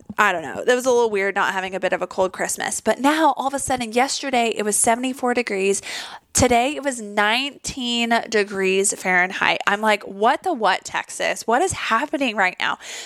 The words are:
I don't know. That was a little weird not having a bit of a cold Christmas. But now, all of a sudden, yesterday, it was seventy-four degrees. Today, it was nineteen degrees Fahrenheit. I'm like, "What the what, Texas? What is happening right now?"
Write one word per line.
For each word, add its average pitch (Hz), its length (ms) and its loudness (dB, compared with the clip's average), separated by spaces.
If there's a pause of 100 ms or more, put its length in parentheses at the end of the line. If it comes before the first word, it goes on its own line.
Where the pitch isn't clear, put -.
(160)
I 208 140 4
don't 170 120 -2
know. 110 220 -8
That 247 120 4
was 247 100 -2
a 262 40 4
little 240 200 4
weird 196 240 0
not 185 180 0
having 190 220 -4
a 185 60 -6
bit 185 120 0
of 180 100 0
a 180 40 -4
cold 185 260 -2
Christmas. - 480 -4
But 220 200 0
now, 294 360 4
all 262 120 -2
of 277 60 -4
a 277 40 -2
sudden, 254 320 -4
yesterday, 247 640 0
it 214 60 -2
was 208 140 -2
seventy-four 247 580 0
degrees. 196 480 0 (520)
Today, 247 420 4
it 269 60 -8
was 262 180 -4
nineteen 233 1080 -2 (180)
degrees 196 640 2
Fahrenheit. 180 760 2
I'm 202 140 2
like, 214 220 2
"What 220 400 0
the 370 100 0
what, 208 320 2
Texas? - 640 -6
What 240 160 2
is 381 100 0
happening 254 640 -2
right 185 240 2
now?" - 180 -2 (280)